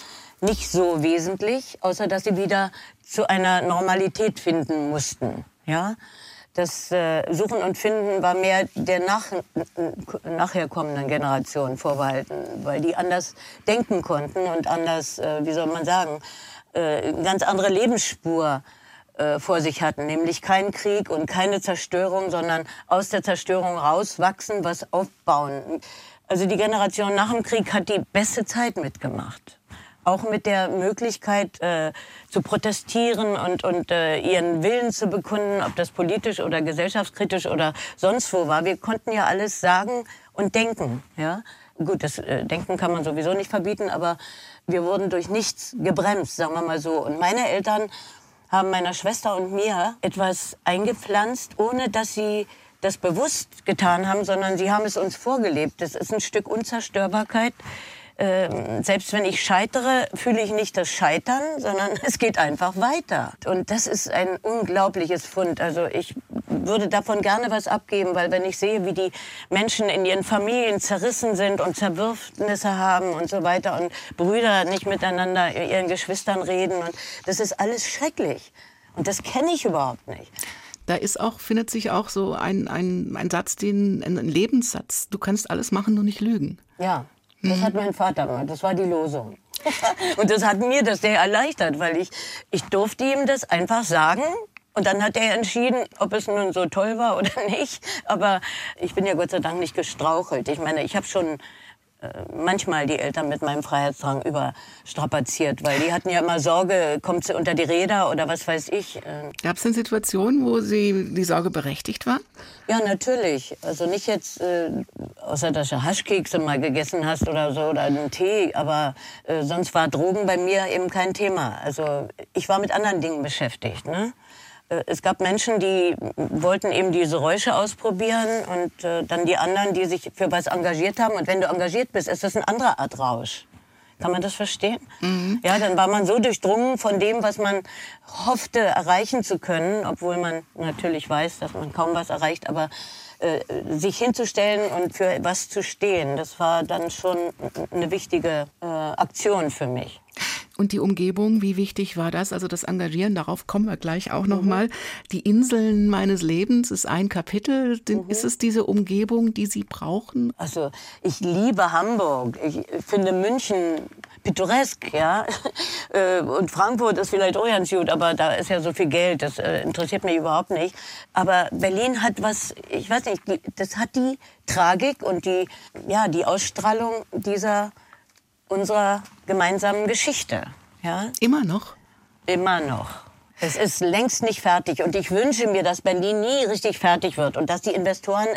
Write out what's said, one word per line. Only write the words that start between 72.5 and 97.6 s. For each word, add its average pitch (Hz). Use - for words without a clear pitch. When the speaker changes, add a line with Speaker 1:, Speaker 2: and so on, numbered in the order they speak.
Speaker 1:
haben 185
und 160
so 190
weiter 175
und 175
Brüder 196
nicht 190
miteinander 185
ihren 180
Geschwistern 185
reden, 180
und 170
das 190
ist 208
alles 214
schrecklich. 214
Und 143
das 196
kenne 302
ich 311
überhaupt 143
nicht. -
Speaker 2:
Da 180
ist -
auch, 220
findet 226
sich 226
auch -
so 196
ein, -
ein, 180
ein 175
Satz, -
den, 202
ein, 180
ein -
Lebenssatz. 220
„Du 196
kannst 202
alles 170
machen, 202
nur 208
nicht 208
lügen.“ 202
Speaker 1:
Ja, 180
das 185
Speaker 2:
Mhm. 180
Speaker 1:
hat 214
mein 202
Vater 185
gemacht. 131
Das 156
war 190
die 185
Losung. 151
<laughs> 311
Und 220
das 220
hat 208
mir 254
das 208
sehr 214
erleichtert, 196
weil 165
ich, 180
ich 190
durfte 208
ihm 269
das 269
einfach 180
sagen, 165
und 196
dann 196
hat 214
er 220
entschieden, 240
ob 196
es 214
nun 202
so 180
toll 214
war 233
oder 190
<laughs> 208
nicht. -